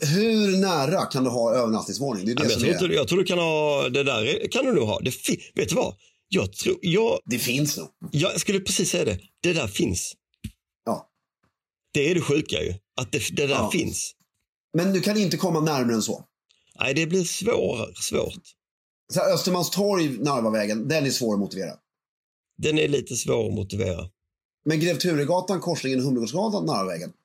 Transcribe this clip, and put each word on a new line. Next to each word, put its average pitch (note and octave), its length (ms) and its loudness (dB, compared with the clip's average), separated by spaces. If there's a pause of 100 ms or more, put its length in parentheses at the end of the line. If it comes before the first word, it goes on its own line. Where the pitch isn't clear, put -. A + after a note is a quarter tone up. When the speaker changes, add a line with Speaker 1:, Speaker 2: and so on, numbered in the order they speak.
Speaker 1:
hur G3+ 520 2
nära E3 480 2
kan C3 180 -2
du B2+ 60 2
ha A#2 260 2
övernattningsvåning? A2+ 720 0
Det A2+ 60 0
är B2 40 0
det B2+ 80 -2
Speaker 2:
Ja, - 0 -
men A#2+ 60 2
jag - 20 4
Speaker 1:
som G2+ 100 2
Speaker 2:
tror B2+ 80 2
Speaker 1:
är E3+ 140 0
Speaker 2:
inte, E3 120 2
jag D3 120 2
tror F3 120 2
du F#3 60 2
kan F3+ 140 0
ha, D3+ 500 2
det C3+ 140 2
där A#2+ 220 0
är, - 260 -2
kan B3 140 0
du B3+ 80 2
nog B2 140 4
ha. G#2 120 0
Det B2+ 120 -2
fi-, - 280 -2 (160)
vet G#2+ 140 0
du E3 60 0
vad? D3 200 0 (320)
Jag A#2 260 0
tror, - 280 -2
jag G3+ 440 2
Speaker 1:
Det B2+ 140 -2
finns C3+ 380 0
nog. D#2+ 100 -10 (240)
Speaker 2:
Jag F3+ 280 0
skulle G3 200 0
precis G3 300 0
säga F3 160 0
det. G#2 140 -2 (220)
Det F3 120 2
där D3+ 140 0
finns. G2 460 -2 (720)
Speaker 1:
Ja. - 240 -6 (840)
Speaker 2:
Det D3+ 180 2
är F3+ 40 2
det E3 60 2
sjuka C#3 420 0
ju. E2+ 100 -4 (280)
Att - 100 -6
det, - 80 0 (160)
det C#3+ 120 0
där C3+ 80 2
Speaker 1:
Ja. G#2+ 160 0
Speaker 2:
finns. A2 400 -2 (640)
Speaker 1:
Men F3+ 200 2
du F#3 80 2
kan G#3 160 2
inte E3+ 200 2
komma D#3+ 220 2
närmare C3 360 2
än G#2+ 60 2
så. - 220 -4 (560)
Speaker 2:
Nej, C3+ 140 0
det D#3+ 140 2
blir F3+ 160 2
svår-, F#3 800 -2
svårt. - 320 -2 (800)
Speaker 1:
Så F3 60 2
här, F#3 140 4
Östermalmstorg, F3+ 840 2
Narvavägen, A2 680 0
den D3 180 0
är C3+ 40 0
svår A#2 240 0
att G2 60 0
motivera. F2+ 340 -4 (840)
Speaker 2:
Den D3+ 220 2
är D3+ 80 2
lite C3 280 -2
svår A#2 320 0
att G#2 60 -4
motivera. F#2+ 560 -4 (560)
Speaker 1:
Men D#3 140 2
Grev E3+ 180 2
Turegatan, F3 600 0
korsningen C3 440 -2
Humlegårdsgatan, D3+ 640 0
Narvavägen, F#2 480 -4 (120)